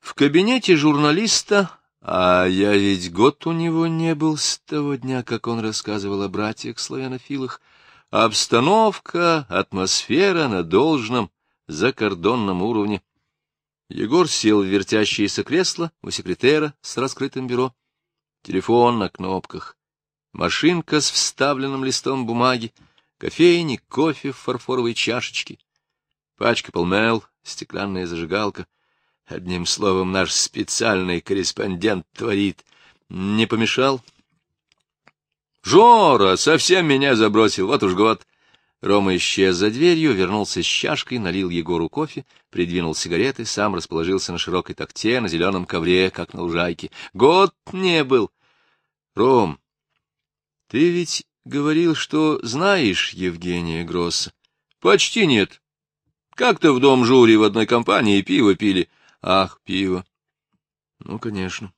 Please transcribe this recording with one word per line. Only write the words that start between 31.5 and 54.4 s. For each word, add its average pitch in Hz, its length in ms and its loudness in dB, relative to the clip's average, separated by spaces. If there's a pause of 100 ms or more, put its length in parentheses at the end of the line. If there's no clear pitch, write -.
творит. 101 520 -4 (440)
Не 101 360 -2
помешал? 127 560 0 (1600)
Жора 151 720 6
совсем 170 520 2
меня 139 280 2
забросил, 107 520 2
вот 131 160 0
уж 92 100 2
год. 104 340 0 (540)
Рома 98 340 2
исчез 92 400 2
за 101 160 0
дверью, 156 420 2
вернулся 92 480 -2
с 82 40 -2
чашкой, - 520 -4
налил 95 320 -4
Егору 85 380 -2
кофе, 147 380 -8 (240)
придвинул 85 440 -4
сигареты, 107 520 -4
сам 104 300 -2
расположился 87 580 -4
на 85 40 -8
широкой 85 380 -6
тахте, 117 460 -4
на 101 80 -4
зелёном 90 360 -2
ковре, 90 460 0
как - 220 -12
на 92 80 -12
лужайке. 85 500 -4 (220)
Год 160 420 4 (160)
не 180 320 0
был. 127 260 0 (880)
Ром, 107 420 2 (1120)
ты 156 220 2
ведь 175 360 -4 (200)
говорил, 151 500 0
что 156 480 0
знаешь 139 720 0
Евгения 87 720 -4
Гросса? 87 480 -4 (480)